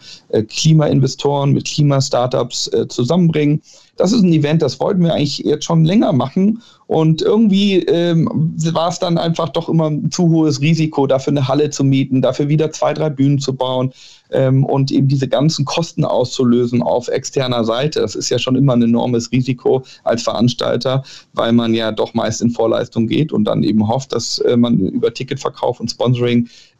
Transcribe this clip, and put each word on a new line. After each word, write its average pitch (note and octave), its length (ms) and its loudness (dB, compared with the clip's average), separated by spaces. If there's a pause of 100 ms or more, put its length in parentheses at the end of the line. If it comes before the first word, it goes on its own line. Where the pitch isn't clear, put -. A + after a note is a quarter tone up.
(300)
äh, A2 120 0
Klimainvestoren C#3+ 1120 0
mit B2+ 140 -2
Klimastartups, C3 1000 -2
äh, A#2 200 -2
zusammenbringen. D3+ 720 0 (380)
Das F#3+ 140 0
ist A3+ 100 2
ein F3 100 4
Event, D#3 280 2
das C3+ 180 -2
wollten F#3 240 0
wir D#3+ 120 2
eigentlich C#3 240 -2
jetzt - 260 -2
schon E3 200 2
länger G3 280 2
machen. F#3 500 0 (240)
Und D#3+ 360 2
irgendwie, G3+ 640 2
ähm, E3 680 0 (180)
war D#3+ 180 0
es E3+ 100 -8
dann E3+ 180 -2
einfach E3+ 300 -2
doch E3 200 -6
immer D#3+ 220 0
ein D3+ 200 -4
zu F3 180 0
hohes D#3 320 2
Risiko, D3+ 460 0
dafür C3+ 260 0
eine C#3 160 0
Halle C#3+ 220 0
zu - 120 -4
mieten, C3+ 400 2
dafür B2 260 0
wieder D#3 220 2
zwei, C#3+ 240 -2
drei D#3 160 -2
Bühnen C#3 300 2
zu C#3 140 -4
bauen, B2+ 360 -2 (400)
ähm, C3+ 340 2
und C3+ 260 0
eben C#3 180 2
diese C3+ 200 0
ganzen C#3+ 360 0
Kosten E3+ 400 -4
auszulösen A#2+ 800 0
auf A#2 260 -2
externer B2+ 560 -2
Seite. A#2+ 360 -2
Das G#2 140 -2
ist - 140 -6
ja B2 100 0
schon C3 180 0
immer C3+ 180 4
ein A#2+ 80 4
enormes A#2 500 0
Risiko C3 520 -2 (200)
als A#2+ 180 -2
Veranstalter, B2 800 0 (300)
weil A#2 200 0
man A#2 220 2
ja A2+ 180 -2
doch A2 220 -4
meist A2+ 280 -2
in A#2 80 0
Vorleistung A2+ 560 0
geht C3 260 -2
und G#2+ 120 0
dann A2 180 0
eben G#2+ 240 2
hofft, B2+ 260 -4
dass, - 280 -4
äh, - 160 2
man A#2+ 220 4
über A#2 340 0
Ticketverkauf - 680 -6
und A2+ 100 -6
Sponsoring, A#2+ 580 0 (320)